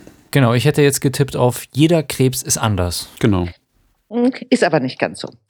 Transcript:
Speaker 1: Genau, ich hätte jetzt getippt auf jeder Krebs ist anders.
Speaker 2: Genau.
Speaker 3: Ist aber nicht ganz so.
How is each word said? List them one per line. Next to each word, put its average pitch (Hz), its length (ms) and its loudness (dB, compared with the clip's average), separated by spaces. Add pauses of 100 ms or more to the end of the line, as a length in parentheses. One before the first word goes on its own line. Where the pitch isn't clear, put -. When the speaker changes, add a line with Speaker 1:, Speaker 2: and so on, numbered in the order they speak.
(320)
Speaker 1:
Genau, 123 200 4
ich 123 140 0
hätte 147 160 2
jetzt 143 180 2
getippt 131 340 -2
auf 123 380 0
jeder 160 300 2
Krebs 131 400 -2
ist - 160 -2
anders. 92 500 -2 (120)
Speaker 2:
Genau. 92 280 2 (1040)
Speaker 3:
Ist 240 140 2
aber 160 160 2
nicht 127 180 -6
ganz - 220 -6
so. - 100 -12 (200)